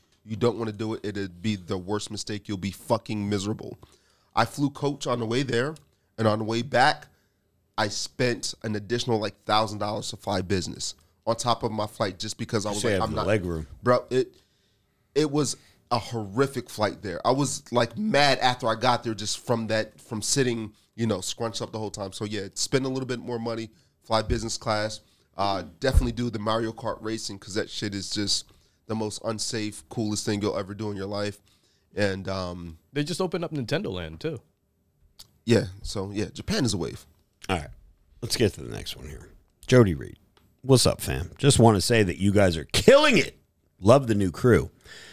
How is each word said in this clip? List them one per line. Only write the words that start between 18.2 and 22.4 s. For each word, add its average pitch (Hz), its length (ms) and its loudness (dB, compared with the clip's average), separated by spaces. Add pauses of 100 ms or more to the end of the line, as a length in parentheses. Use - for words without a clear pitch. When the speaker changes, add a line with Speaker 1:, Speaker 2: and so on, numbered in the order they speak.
Speaker 1:
after 123 280 2
I 110 60 2
got 120 300 2
there 117 100 -4
just 104 320 -6
from 113 220 0
that, 110 320 -2
from 107 220 -8
sitting, 117 500 0 (240)
you 113 100 0
know, 98 140 0
scrunched 113 420 -6
up 101 100 -8
the 110 60 -6
whole 107 120 -6
time. 98 220 -8
So, - 120 -8
yeah, 104 300 -6